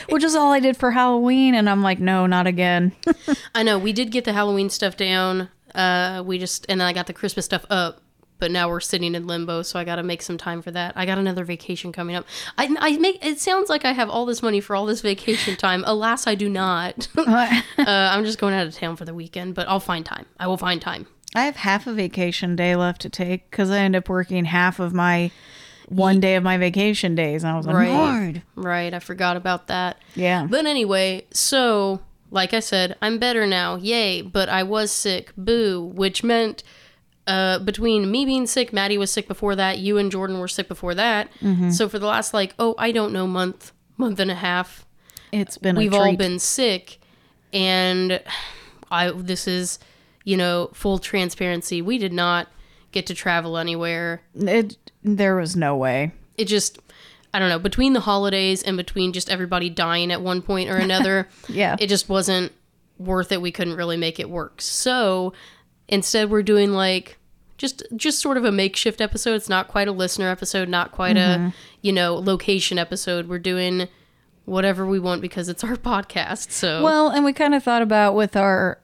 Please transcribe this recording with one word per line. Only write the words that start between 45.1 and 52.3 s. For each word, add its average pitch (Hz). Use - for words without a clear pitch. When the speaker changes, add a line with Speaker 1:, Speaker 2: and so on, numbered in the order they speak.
Speaker 1:
It's 202
been 185
a 214
Speaker 2:
we've 208
all 202
Speaker 1:
treat. 185
Speaker 2:
been 180
sick. 208
And 185
I, 175
this 180
is, 180
you 190
know, 175
full 196
transparency. 180
We 214
did 190
not 175